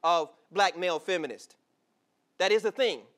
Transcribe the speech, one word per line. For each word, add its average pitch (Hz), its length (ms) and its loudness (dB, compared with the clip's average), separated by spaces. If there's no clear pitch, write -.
of 165 280 2
black 180 280 0
male 175 200 0
feminist. 151 580 -6
That 190 140 2
is 214 120 2
a 214 60 0
thing 214 300 -2